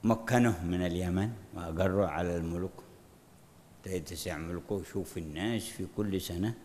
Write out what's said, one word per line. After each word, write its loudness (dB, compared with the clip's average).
مكنه 4
من 2
اليمن 2
وأقره 2
على 0
الملك، -4
تيتسع -6
ملكه. -4
شوف -6
الناس -2
في -6
كل 0
سنة -2